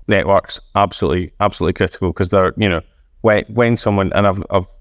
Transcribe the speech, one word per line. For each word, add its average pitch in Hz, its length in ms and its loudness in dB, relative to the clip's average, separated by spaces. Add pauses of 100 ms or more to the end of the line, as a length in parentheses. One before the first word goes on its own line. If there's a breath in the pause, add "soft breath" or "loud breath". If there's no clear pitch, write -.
network's 98 500 0 (160)
absolutely, 90 640 -2
absolutely 92 340 0
critical 90 380 -2
'cause 90 180 -4
they're, 92 260 2
you 104 120 0
know, 82 120 0 (400)
when, 107 240 2
when 117 320 0
someone, 98 380 0
and 101 120 2
I've, 98 240 -2
I've, 92 160 0 (140)